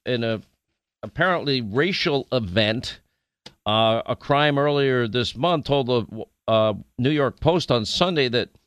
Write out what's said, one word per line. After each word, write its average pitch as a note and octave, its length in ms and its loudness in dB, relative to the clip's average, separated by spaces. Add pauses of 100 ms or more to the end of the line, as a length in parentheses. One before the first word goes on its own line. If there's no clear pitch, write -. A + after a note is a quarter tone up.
in A#2+ 180 -2
a A2+ 180 -4 (600)
apparently C#3+ 600 -2
racial C#3+ 720 -2
event, A2 640 0 (640)
uh, A2 400 2
a A#2+ 100 -4
crime C#3+ 440 2
earlier C#3 480 2
this A#2 280 -2
month, D3+ 300 0
told C3+ 220 0
the, A2 380 -2 (240)
uh, A2 240 4 (240)
New B2 120 2
York C#3+ 300 0
Post E3 320 2
on A#2 140 2
Sunday D#3+ 440 0
that A#2 200 -2 (180)